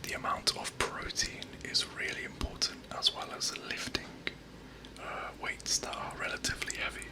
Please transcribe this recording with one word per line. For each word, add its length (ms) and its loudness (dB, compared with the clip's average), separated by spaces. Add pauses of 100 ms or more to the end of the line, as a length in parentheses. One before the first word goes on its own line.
the 100 -2
amount 440 4
of 200 -4
protein 680 2 (180)
is 220 4 (120)
really 280 0
important, 540 0 (180)
as 180 6
well 220 -2
as 200 2 (120)
lifting, 360 0 (960)
uh, 300 -4 (120)
weights 380 2
that 160 0
are 240 -2
relatively 580 0
heavy. 340 -2